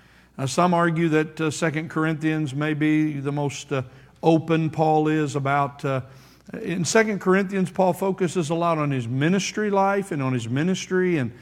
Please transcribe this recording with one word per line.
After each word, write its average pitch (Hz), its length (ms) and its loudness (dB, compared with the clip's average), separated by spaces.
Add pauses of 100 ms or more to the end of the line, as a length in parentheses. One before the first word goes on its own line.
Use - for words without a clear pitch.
(380)
Now, 135 100 -4
some 175 260 2
argue 170 360 2
that, 156 300 0
uh, 160 100 0
Second 151 400 -2
Corinthians 156 640 -2
may 151 200 -2
be 151 480 0
the 143 100 -4
most, 143 400 -4
uh, 135 120 0 (380)
open 160 480 4
Paul 156 380 2
is 151 300 0
about, 139 480 -2
uh, 135 160 -2 (520)
in 180 300 -4
Second 214 380 2
Corinthians, 190 480 2
Paul 185 240 2
focuses 180 560 -2
a 170 60 0
lot 170 240 0
on 147 100 0
his 131 180 -2
ministry 185 600 0
life 196 420 0
and 151 100 -4
on 131 120 -2
his 113 160 -4
ministry 180 680 0
and 117 140 -2 (100)